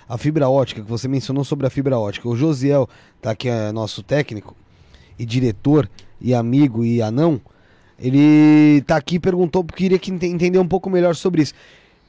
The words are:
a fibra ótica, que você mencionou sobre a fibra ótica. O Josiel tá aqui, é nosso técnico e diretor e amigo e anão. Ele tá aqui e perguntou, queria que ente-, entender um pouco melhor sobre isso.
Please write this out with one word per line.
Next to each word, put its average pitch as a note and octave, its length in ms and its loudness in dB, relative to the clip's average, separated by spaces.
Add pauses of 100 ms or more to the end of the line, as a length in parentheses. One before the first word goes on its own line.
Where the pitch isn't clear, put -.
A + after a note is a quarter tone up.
a A#2 80 -10
fibra D3 320 -2
ótica, B2+ 340 0
que G#2 60 -16
você A#2 200 -6
mencionou C3+ 360 -4
sobre C#3 220 -4
a C3 60 -2
fibra C3+ 260 -2
ótica. G#2+ 320 -6
O A#2+ 60 -2
Josiel C#3 520 0 (320)
tá A2+ 120 -4
aqui, A#2 180 -6
é A2 220 -4
nosso A2 320 -8
técnico B2+ 520 -6 (600)
e A#2 80 -8
diretor B2+ 640 0 (320)
e B2 140 0
amigo A#2 500 0
e A#2 160 0
anão. B2 400 0 (560)
Ele D3+ 880 6
tá E3 100 0
aqui D#3+ 200 -2
e F3+ 40 -2
perguntou, F3+ 440 0
queria F#3 340 0
que F#3 140 -10
ente-, F3+ 160 -4
entender F3+ 320 0
um F#3 80 2
pouco F#3 200 -4
melhor F3 280 2
sobre F3 260 0
isso. C#3 140 -6 (540)